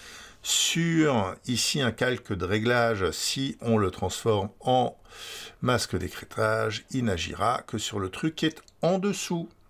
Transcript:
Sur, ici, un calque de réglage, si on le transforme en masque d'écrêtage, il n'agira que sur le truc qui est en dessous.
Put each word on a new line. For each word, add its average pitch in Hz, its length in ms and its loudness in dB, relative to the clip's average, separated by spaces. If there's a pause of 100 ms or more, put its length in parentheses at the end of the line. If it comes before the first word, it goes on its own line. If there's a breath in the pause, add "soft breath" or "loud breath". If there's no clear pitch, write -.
(460 loud breath)
Sur, 156 880 2 (120)
ici, 123 340 0
un 120 100 2
calque 123 440 -2
de 90 100 -2
réglage, 110 680 2
si - 500 -2
on 113 160 4
le 95 120 4
transforme 101 600 0 (100)
en 127 340 2 (680 loud breath)
masque 120 340 2
d'écrêtage, 110 920 -2
il 127 140 -2
n'agira 92 640 0
que 110 120 -4
sur 104 200 -6
le 95 120 -2
truc 156 260 -4
qui - 80 -4
est - 180 -2 (200)
en 180 160 4
dessous. 180 500 -2 (220)